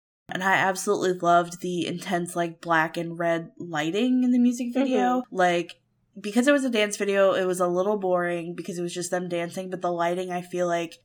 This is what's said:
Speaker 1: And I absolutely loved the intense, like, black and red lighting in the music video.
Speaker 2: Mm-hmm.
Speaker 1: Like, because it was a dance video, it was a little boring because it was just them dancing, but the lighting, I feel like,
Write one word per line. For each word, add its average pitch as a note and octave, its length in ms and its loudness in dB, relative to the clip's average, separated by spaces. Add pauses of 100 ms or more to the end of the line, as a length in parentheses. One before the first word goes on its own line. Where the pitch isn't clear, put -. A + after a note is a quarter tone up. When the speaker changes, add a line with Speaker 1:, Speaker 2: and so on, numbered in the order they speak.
(300)
Speaker 1:
And F#3 140 -4
I F#3+ 100 4
absolutely F#3 680 2
loved F3 420 2
the F3+ 260 -4
intense, F3 480 -4
like, E3+ 260 -4
black E3 340 2
and E3+ 220 -6
red E3+ 400 -2
lighting F#3+ 680 0
in B3 80 4
the B3+ 80 4
music A#3+ 320 2
video. B3+ 500 2
Speaker 2:
Mm-hmm. - 140 -12
Speaker 1:
Like, F3 440 2 (400)
because G#3+ 280 0
it D4 40 8
was C#4+ 120 4
a C4+ 60 -2
dance G#3 280 0
video, G3 360 4
it F#3 120 0
was F3+ 140 0
a F3+ 80 2
little F#3 300 0
boring F3 560 -2
because E3+ 240 -10
it F3 60 -4
was F3 100 -6
just F3 160 -6
them F3+ 200 -4
dancing, F3 420 -6
but F3 100 -8
the F3 100 -2
lighting, F3 400 -2
I F3 120 -6
feel F3 240 -2
like, E3+ 380 -4